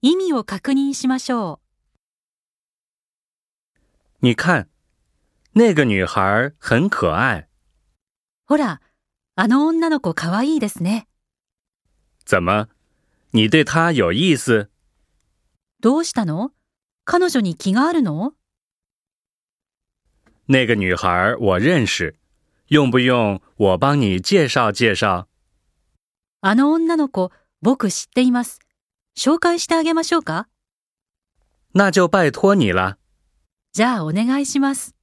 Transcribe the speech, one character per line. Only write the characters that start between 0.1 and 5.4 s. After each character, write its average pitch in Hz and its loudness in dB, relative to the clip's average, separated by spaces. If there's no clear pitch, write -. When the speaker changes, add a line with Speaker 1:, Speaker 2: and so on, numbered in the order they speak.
Speaker 1:
味 370 -2
を 226 -4
確 - -6
認 277 0
し 262 -4
ま 262 -2
し - -8
ょ 196 -6
う。 - -20
Speaker 2:
你 123 4
看， 160 -2